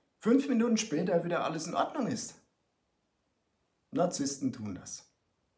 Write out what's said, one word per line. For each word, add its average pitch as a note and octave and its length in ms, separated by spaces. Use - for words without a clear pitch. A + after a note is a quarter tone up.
fünf C4+ 300
Minuten A3+ 280
später E3+ 460
wieder E3+ 200
alles D#3+ 240
in - 80
Ordnung B3+ 320
ist? - 340
Narzissten C#3+ 600
tun G#2 220
das. - 400